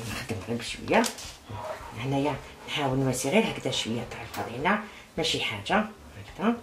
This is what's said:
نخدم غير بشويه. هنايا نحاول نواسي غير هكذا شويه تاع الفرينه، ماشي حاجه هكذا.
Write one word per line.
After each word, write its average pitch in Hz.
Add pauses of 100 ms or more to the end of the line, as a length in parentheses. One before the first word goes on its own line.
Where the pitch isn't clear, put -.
(100)
نخدم - (120)
غير 117
بشويه. - (960)
هنايا 139 (320)
نحاول 135
نواسي 131
غير 202
هكذا -
شويه 117
تاع -
الفرينه، 139 (380)
ماشي 151
حاجه 139 (320)
هكذا. 180